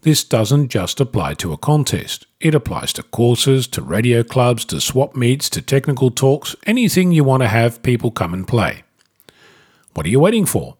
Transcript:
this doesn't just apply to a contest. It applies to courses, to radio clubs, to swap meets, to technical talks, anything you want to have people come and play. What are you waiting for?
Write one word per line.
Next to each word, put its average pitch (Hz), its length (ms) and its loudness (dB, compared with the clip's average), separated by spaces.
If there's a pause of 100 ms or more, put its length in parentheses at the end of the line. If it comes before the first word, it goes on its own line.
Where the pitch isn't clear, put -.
this 151 200 2
doesn't 127 460 2
just - 320 -4
apply 90 340 -2
to 82 180 -6
a 78 60 -8
contest. - 680 -2 (120)
It 156 160 0
applies - 380 -2
to - 100 -8
courses, 120 680 2
to - 140 -6
radio 117 400 0
clubs, 120 440 0
to - 140 -6
swap - 360 -2
meets, 127 340 0
to - 100 -6
technical 135 500 0
talks, 135 440 0 (120)
anything 196 440 2
you 156 140 4
want 131 180 2
to 120 60 2
have 117 340 0
people 120 300 0
come 85 200 -4
and 92 140 -6
play. 95 380 -2 (1080)
What 76 120 -4
are 85 40 -2
you 127 100 4
waiting 208 260 4
for? 69 340 -4